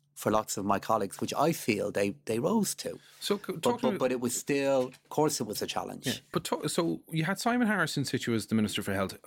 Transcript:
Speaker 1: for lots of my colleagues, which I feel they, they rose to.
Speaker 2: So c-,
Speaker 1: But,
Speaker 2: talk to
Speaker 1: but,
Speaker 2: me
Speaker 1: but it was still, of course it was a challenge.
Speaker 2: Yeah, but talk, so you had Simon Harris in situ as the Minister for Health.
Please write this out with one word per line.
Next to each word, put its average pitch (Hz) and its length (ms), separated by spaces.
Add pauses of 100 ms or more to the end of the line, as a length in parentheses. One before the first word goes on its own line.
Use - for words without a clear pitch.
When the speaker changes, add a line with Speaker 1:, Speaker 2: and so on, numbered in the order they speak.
(180)
Speaker 1:
for - 140
lots 107 260
of 98 80
my 101 140
colleagues, 107 420
which 110 160
I 151 140
feel 98 400
they, 101 240 (100)
they 113 140
rose 190 360
to. - 220 (220)
Speaker 2:
So - 180
c-, 202 120
Speaker 1:
But, 180 120
Speaker 2:
talk 123 200
to - 40
Speaker 1:
but, - 60
Speaker 2:
me 190 80
Speaker 1:
but 127 120
it 127 80
was 120 160
still, 139 520
of - 220
course 151 300
it 123 60
was 107 160
a 104 60
challenge. 95 400
Speaker 2:
Yeah, 120 60 (180)
but 170 120
talk, - 260
so 165 320 (100)
you 160 120
had 196 160
Simon 240 280
Harris 185 300
in 143 60
situ 120 300
as 110 140
the - 80
Minister 107 260
for 98 140
Health. 95 200 (120)